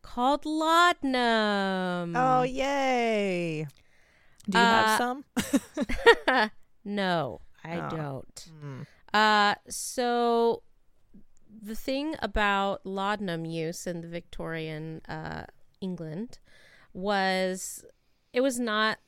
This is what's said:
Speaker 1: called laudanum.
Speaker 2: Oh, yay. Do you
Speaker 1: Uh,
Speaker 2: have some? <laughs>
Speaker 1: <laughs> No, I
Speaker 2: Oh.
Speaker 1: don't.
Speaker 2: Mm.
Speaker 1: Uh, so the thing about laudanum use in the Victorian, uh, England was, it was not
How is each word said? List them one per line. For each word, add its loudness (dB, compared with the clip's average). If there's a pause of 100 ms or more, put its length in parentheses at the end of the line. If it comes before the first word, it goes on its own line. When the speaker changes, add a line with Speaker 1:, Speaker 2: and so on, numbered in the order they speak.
Speaker 1:
called 0
laudanum. 2
Speaker 2:
Oh, 4
yay. 0 (840)
Do 2
you 6
Speaker 1:
Uh, 6
Speaker 2:
have 4
some? -4 (1000)
<laughs> 4 (160)
Speaker 1:
<laughs> -20
No, 0 (240)
I -8
Speaker 2:
Oh. -6
Speaker 1:
don't. -10 (100)
Speaker 2:
Mm. -12 (260)
Speaker 1:
Uh, 4 (140)
so 0 (1000)
the -10
thing -4
about 0
laudanum -4
use -6
in -6
the -14
Victorian, -10
uh, -10 (360)
England -10 (560)
was, -2 (480)
it 0
was 2
not 0